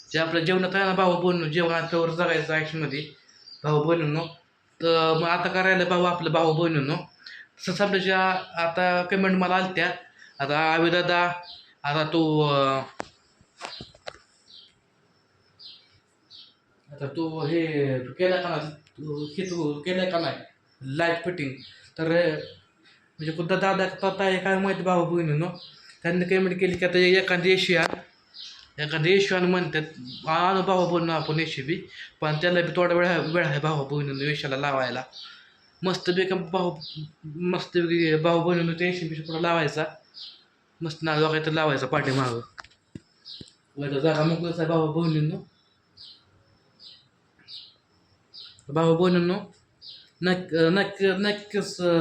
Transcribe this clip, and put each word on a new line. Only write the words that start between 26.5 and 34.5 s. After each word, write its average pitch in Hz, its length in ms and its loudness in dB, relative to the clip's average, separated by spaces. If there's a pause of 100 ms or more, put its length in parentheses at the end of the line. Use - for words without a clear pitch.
केली 180 180 0
की 180 80 -2
आता 180 120 2
एखादी 180 540 4
एशिया, 185 360 4 (920)
एखादी 156 320 0
एशियन 190 320 4
म्हणतात, 175 400 0 (440)
आणू 180 340 2
भाऊ 185 280 2
बहिणींनो 170 240 0
आपण 156 260 -2
एशी 156 220 -4
बी, 160 200 -4 (400)
पण 151 140 0
त्याला 175 260 2
बी 160 140 0
थोडा 175 200 4
वेळ, 175 220 4
वेळ 160 280 0
आहे 147 140 0
भाऊ 147 260 -2
बहिणींनो 139 380 -4
एशियाला 147 340 -4